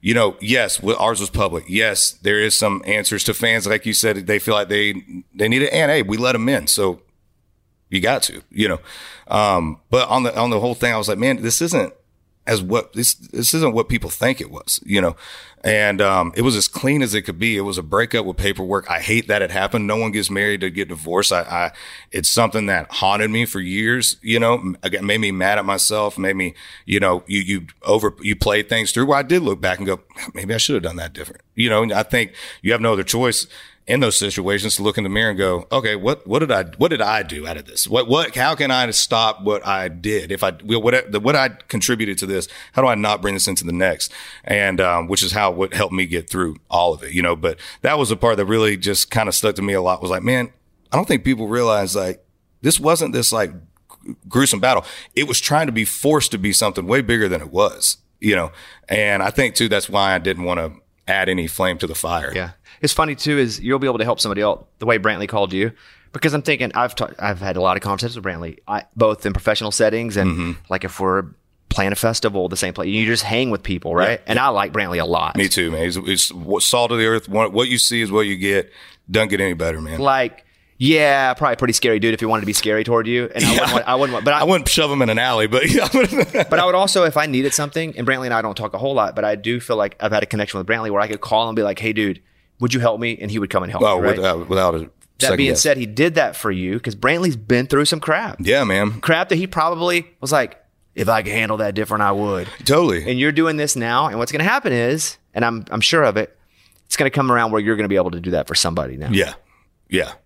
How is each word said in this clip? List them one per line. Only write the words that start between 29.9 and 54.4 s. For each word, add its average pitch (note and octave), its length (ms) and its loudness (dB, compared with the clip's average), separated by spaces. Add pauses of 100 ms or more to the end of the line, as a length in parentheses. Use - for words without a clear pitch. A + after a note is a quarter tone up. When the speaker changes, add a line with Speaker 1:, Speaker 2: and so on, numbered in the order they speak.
Speaker 1:
"Maybe F#2+ 200 -6
I A2+ 40 -4
should C#3+ 160 0
have F#2 100 0
done E2+ 120 -6
that E2 180 -10
different." - 280 -14 (140)
You A#2 120 2
know, G#2+ 140 4
and A2+ 100 0
I G2+ 120 0
think A#2 280 -2 (300)
you G2+ 80 0
have A#2 100 2
no A2+ 120 2
other G2 120 0
choice A#2 440 0 (400)
in B2+ 120 2
those A2+ 160 2
situations G2+ 580 0
to - 80 -4
look G2+ 160 0
in G#2+ 60 -2
the G2 60 -4
mirror A2 200 0
and F#2+ 80 -6
go, F2+ 320 0
"Okay, A2+ 240 0
what, G#2+ 320 -2
what A2+ 140 0
did D#3 100 0
I, G2 140 2 (120)
what D#3 120 4
did D3 120 0
I G#2+ 220 0
do D2+ 240 -10
out E2 100 -8
of D2 100 -14
this? - 200 -4
What, A#2+ 220 0
what, C#3+ 260 2
how C#3 220 2
can C#3 160 0
I B2+ 180 0
stop A2 540 0
what G#2 200 0
I F#2+ 220 -2
did? F2+ 460 -4
If G2 100 -4
I, G2 80 0 (140)
what, A2 580 0
what C#3 140 2
I C3 140 2
contributed G#2+ 680 -4
to G2 80 -6
this, F#2+ 220 -4 (240)
how C3 100 2
do C3 60 4
I A#2 80 2
not G#2 260 0
bring G2+ 120 -2
this F#2 120 -2
into F2+ 180 -2
the E2+ 80 -4
next?" F2 400 0 (320)
And, G2 360 2
um, E2+ 260 2
which F#2+ 160 0
is F#2 80 -2
how, G2 220 2
what F#2 200 -2
helped F#2+ 220 -2
me F#2 120 0
get E2 220 -4
through E2+ 280 -2 (120)
all F2 260 2
of C#2+ 100 -14
it, C#2+ 80 -12
you F2+ 100 0
know? F2 140 2
But D#2+ 240 -2 (220)
that D3 140 2
was C#3 120 2
the G#2+ 80 0
part A2+ 220 2
that G2+ 80 0
really G#2+ 300 2
just F#2+ 360 -2
kinda A2 180 0
stuck G#2 240 0
to F#2+ 80 -4
me G2+ 100 -2
a F#2+ 80 0
lot, F2+ 220 0
was F2+ 80 -4
like, F2+ 140 -2
"Man, B2 260 0 (400)
I C3+ 60 0
don't A#2+ 100 2
think C#3+ 160 0
people A#2 240 0
realize, G#2+ 480 2
like, F#2 300 -4 (380)
this C#3+ 180 2
wasn't D#3 320 2
this, A#2+ 180 0
like, G#2 220 0 (760)
gruesome B2 320 2